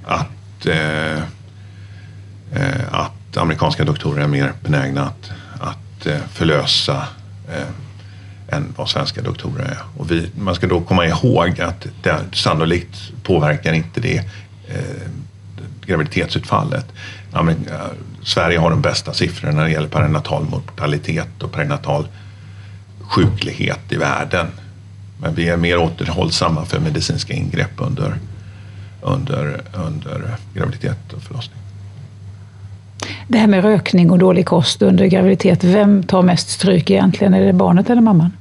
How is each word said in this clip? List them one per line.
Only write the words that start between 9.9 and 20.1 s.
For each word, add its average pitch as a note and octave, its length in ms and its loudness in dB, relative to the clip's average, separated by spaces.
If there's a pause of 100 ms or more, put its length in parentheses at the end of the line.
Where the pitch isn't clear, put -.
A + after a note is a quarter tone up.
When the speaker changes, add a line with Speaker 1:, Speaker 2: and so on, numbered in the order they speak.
Speaker 1:
Och D#2+ 140 -8
vi, E2+ 160 0 (120)
man F#2 160 -2
ska F2 120 -2
då F2+ 140 2
komma F2 260 2
ihåg E2+ 540 2
att E2+ 260 -4 (160)
det D#2+ 160 2 (140)
sannolikt E2 800 0 (100)
påverkar D2+ 500 2
inte - 280 -2
det, E2+ 180 0 (500)
eh, - 400 -8 (800)
graviditetsutfallet. - 1000 0 (460)
Amerika-, E2 580 0 (320)
Sverige E2+ 360 2
har E2 120 4
de D#2 100 2
bästa D2+ 320 0
siffrorna D#2+ 440 -2
när D#2 80 4
det E2 60 2
gäller D2+ 180 0
perinatal D2+ 560 0